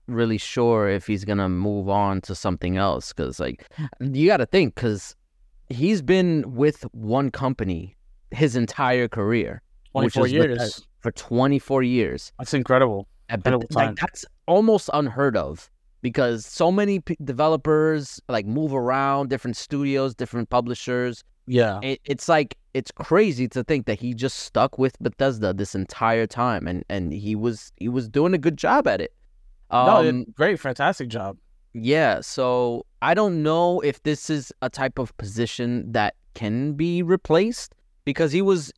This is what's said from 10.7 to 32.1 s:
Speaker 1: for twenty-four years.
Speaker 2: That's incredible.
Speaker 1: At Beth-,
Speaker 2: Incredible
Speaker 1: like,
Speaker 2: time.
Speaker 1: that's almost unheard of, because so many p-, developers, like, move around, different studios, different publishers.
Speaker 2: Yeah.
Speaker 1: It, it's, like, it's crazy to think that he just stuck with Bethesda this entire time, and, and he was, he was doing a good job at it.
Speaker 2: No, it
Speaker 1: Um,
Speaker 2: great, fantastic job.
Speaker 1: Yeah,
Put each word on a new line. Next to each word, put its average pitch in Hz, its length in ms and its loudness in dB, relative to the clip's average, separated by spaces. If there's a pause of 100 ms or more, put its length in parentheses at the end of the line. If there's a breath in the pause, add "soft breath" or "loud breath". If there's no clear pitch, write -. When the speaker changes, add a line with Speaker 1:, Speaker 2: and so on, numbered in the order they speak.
Speaker 1:
for 113 120 -4
twenty-four 135 680 2
years. 120 560 0
Speaker 2:
That's 127 140 -10
incredible. 127 540 2 (220)
Speaker 1:
At 110 140 -4
Beth-, 123 120 2
Speaker 2:
Incredible 117 160 -2
Speaker 1:
like, 113 200 2
Speaker 2:
time. 95 100 -10
Speaker 1:
that's - 240 -8 (220)
almost 208 460 4
unheard 139 440 0
of, 76 320 -6 (320)
because 120 440 0
so 175 260 2
many 202 300 2
p-, - 220 -6
developers, 156 1080 0
like, 110 160 -2
move 139 300 -2
around, 135 540 0
different 123 280 -4
studios, 135 580 -2
different 120 340 -6
publishers. 123 760 -2 (240)
Speaker 2:
Yeah. 113 360 2
Speaker 1:
It, 135 220 -4
it's, 139 240 -4
like, 156 280 2 (160)
it's - 180 -4
crazy 156 580 2
to 127 140 -4
think 139 240 -2
that 107 120 -2
he 120 140 -4
just 127 260 -4
stuck - 400 0
with 131 200 0
Bethesda 113 540 0
this 98 220 -6
entire 113 520 0
time, 117 400 -2
and, 87 220 -6
and 92 240 -4
he 107 220 -4
was, 110 420 -4
he 113 120 -4
was 120 200 -4
doing 156 240 2
a 180 60 2
good 147 180 0
job 254 300 2
at 95 140 0
it. - 120 -8 (640)
Speaker 2:
No, 131 200 6
it 160 160 2
Speaker 1:
Um, 123 100 -4 (100)
Speaker 2:
great, 170 240 2
fantastic 139 500 -2
job. 101 280 -8 (360)
Speaker 1:
Yeah, 120 480 2